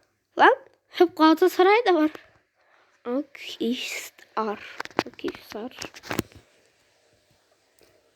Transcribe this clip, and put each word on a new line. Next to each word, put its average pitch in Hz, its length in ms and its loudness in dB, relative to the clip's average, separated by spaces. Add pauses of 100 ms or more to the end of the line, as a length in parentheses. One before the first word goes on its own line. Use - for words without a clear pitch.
(400)
Lan 453 160 6 (320)
hep - 300 0
Galatasaray 370 680 4
da 370 100 2
var. 302 160 0 (960)
Akhisar. - 1500 -8 (480)
Akhisar. - 680 -14 (2500)